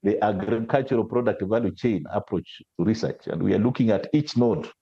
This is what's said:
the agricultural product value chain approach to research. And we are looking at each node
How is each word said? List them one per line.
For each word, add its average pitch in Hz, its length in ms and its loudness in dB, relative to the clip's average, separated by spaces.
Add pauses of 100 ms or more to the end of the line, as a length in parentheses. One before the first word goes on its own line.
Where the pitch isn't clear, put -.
the 101 200 2
agricultural 117 800 0
product 117 400 0
value 104 300 0
chain 107 380 0
approach - 500 -6 (180)
to 85 60 2
research. 107 400 -2
And - 160 -4
we 98 140 2
are 98 40 2
looking 120 300 2
at 101 240 0
each 147 240 0
node 120 320 2 (120)